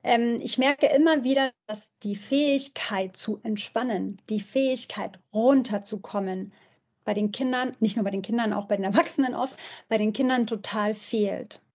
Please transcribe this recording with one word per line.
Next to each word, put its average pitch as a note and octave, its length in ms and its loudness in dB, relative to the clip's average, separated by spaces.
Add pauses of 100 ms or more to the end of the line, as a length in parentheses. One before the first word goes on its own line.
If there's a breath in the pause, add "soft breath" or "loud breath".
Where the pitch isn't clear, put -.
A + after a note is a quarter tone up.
ähm, A#3 380 2
ich - 160 -2
merke C#4 300 4
immer D4+ 360 4
wieder, C4 280 2 (140)
dass - 340 -8
die G3+ 160 -6
Fähigkeit C4+ 1000 0
zu - 260 -4
entspannen, G#3 800 -4 (100)
die G#3+ 100 0
Fähigkeit B3 760 -2 (160)
runterzukommen, G3+ 1160 0 (520 soft breath)
bei G#3+ 100 -2
den G#3 180 0
Kindern, B3+ 480 -2
nicht A3 160 2
nur G#3+ 80 0
bei G3 60 0
den G3 120 -4
Kindern, A3 300 0
auch G3+ 140 -4
bei G#3 100 2
den G3 80 -2
Erwachsenen B3 500 2
oft, B3+ 240 -4 (300 loud breath)
bei A3+ 100 2
den G#3+ 140 2
Kindern B3+ 340 2
total G#3+ 480 -2
fehlt. G#3 680 -4 (140)